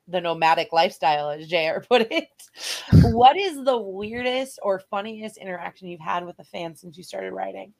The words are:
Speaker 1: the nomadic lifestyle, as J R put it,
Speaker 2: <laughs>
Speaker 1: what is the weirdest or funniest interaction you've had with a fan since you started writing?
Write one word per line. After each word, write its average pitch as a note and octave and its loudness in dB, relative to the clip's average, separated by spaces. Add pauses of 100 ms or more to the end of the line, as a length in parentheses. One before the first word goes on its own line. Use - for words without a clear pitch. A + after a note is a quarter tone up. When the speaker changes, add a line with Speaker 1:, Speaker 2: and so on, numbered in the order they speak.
Speaker 1:
the F3+ -2
nomadic E3 0
lifestyle, D#3+ 2
as D#3 -8
J D#3+ 0
R - -4
put A#3 2
it, D#4+ -4 (400)
Speaker 2:
<laughs> - 6
Speaker 1:
what A#3+ 6
is E4 -4
the B3+ 2
weirdest A#3 -6
or G3 0
funniest G#3+ -10
interaction F3+ -12
you've F3 -12
had F3 -4
with F3 -16
a E3+ -20
fan E3 -12
since E3+ -20
you F3+ -20
started F#3+ -10
writing? F#2+ -10